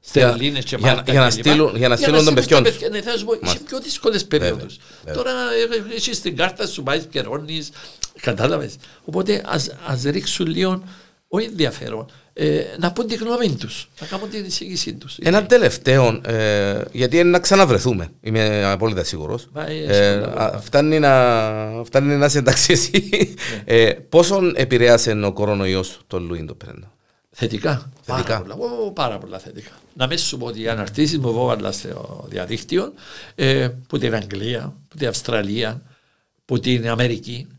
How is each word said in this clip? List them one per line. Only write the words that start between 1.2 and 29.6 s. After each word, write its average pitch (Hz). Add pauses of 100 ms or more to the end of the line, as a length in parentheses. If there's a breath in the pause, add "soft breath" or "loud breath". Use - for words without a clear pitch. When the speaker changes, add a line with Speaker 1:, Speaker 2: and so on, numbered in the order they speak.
Speaker 2:
να 123
Speaker 1:
κλπ. 110
Speaker 2:
στείλουν, 147
για 123
να 120
Speaker 1:
Για -
Speaker 2:
στείλουν 147
Speaker 1:
να 151
Speaker 2:
των 127
Speaker 1:
στείλουν 135
Speaker 2:
παιδιών -
Speaker 1:
τα -
Speaker 2:
τους. -
Speaker 1:
παιδιά, 226 (100)
ναι, 196
θα 233
σου 202
πω, 226
είχε -
Speaker 2:
Μάλιστα. -
Speaker 1:
πιο 262
δύσκολες 226
Speaker 2:
Βέβαια, 147
Speaker 1:
περίοδους. - (260 loud breath)
Speaker 2:
βέβαια. 78
Speaker 1:
Τώρα, 254
ε, 233
ε, -
έχεις 226
την 160
κάρτα 185
σου, -
πάεις, 151
κερώνεις, 147 (500 loud breath)
κατάλαβες. 127 (300 loud breath)
Οπότε 185
ας, - (160)
ας 127
ρίξουν 165
λίγο, 185 (460 loud breath)
όχι 214
ενδιαφέρον, 131 (260 soft breath)
ε, 151 (160)
να 170
πούν 233
τη 220
γνώμη 226
τους, - (120)
να 156
κάνουν 196
την 214
εισήγησή 180
τους. -
Speaker 2:
Ένα 180
Speaker 1:
Είναι 202
Speaker 2:
τελευταίο, 135
ε, 104 (120)
γιατί 127
είναι 175
να 180
ξαναβρεθούμε, 131 (120)
είμαι 107
απόλυτα 98
σίγουρος. 80
Speaker 1:
Μα, 156
ε, 156
Speaker 2:
Ε, 101
Speaker 1:
σίγουρα. 104
Speaker 2:
α, 107
φτάνει 151
να, 117
φτάνει 139
να 143
σε 135
εντάξει 131
εσύ. - (580 loud breath)
Speaker 1:
Ναι. 117
Speaker 2:
Ε, 113
πόσον 175
επηρέασε 120 (140)
ο 101
κορονοϊός 95
τον 90
Λουίν 82
τον 78
Πρέντα; - (380)
Speaker 1:
Θετικά. 120 (120)
Speaker 2:
Θετικά. 127 (140)
Speaker 1:
Πάρα -
πολλά, 95 (300)
ω, 196
πάρα 127
πολλά 95
θετικά. - (280)